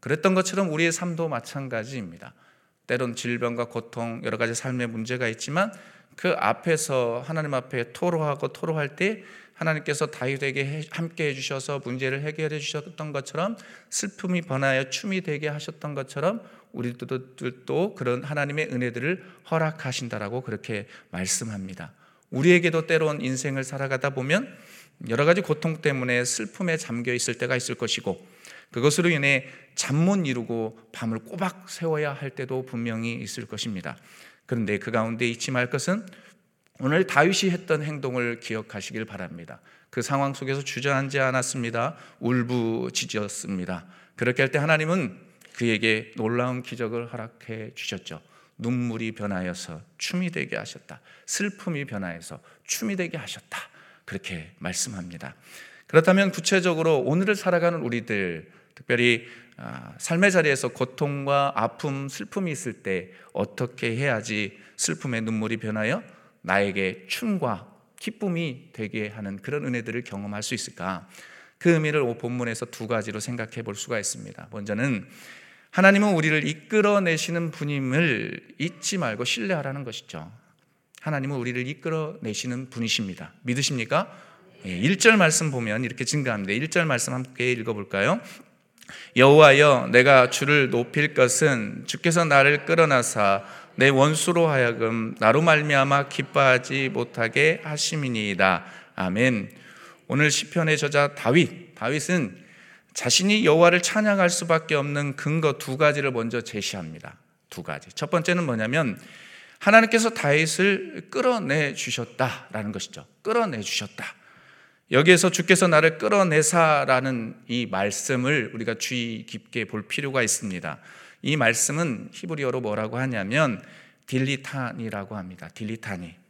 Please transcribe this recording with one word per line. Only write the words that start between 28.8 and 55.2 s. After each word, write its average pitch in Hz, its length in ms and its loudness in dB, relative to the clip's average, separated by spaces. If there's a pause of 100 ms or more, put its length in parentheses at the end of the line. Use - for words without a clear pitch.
인해 139 380 2 (260)
잠 - 220 -2
못 180 300 2
이루고 117 520 -4 (140)
밤을 113 280 -4
꼬박 180 480 -8
새워야 151 440 -4
할 135 180 -10
때도 131 360 -6
분명히 117 480 -4
있을 113 320 -10
것입니다. 98 500 -8 (500)
그런데 104 320 -2
그 107 120 -8
가운데 113 360 0
잊지 117 240 -4
말 123 200 0
것은 180 360 -2 (720)
오늘 156 280 2
다윗이 185 440 2
했던 160 320 -2
행동을 127 580 -4
기억하시길 110 640 -8
바랍니다. 87 560 -14 (300)
그 123 120 -4
상황 139 320 -2
속에서 135 280 -6
주저앉지 135 580 -2
않았습니다. 127 760 -2 (240)
울부짖었습니다. 113 1700 -2 (300)
그렇게 123 260 0
할 135 80 2
때 151 80 0
하나님은 156 720 -2 (220)
그에게 113 640 0
놀라운 123 460 -2
기적을 117 500 -8
허락해 113 600 -14
주셨죠. - 460 -10 (380)
눈물이 117 540 -4
변하여서 90 680 -6 (160)
춤이 180 320 -4
되게 67 260 -6
하셨다. - 440 -12 (260)
슬픔이 185 580 -6
변하여서 87 560 -10 (260)
춤이 208 300 -4
되게 170 220 -4
하셨다. - 400 -12 (460)
그렇게 90 540 -10
말씀합니다. 90 760 -8 (520)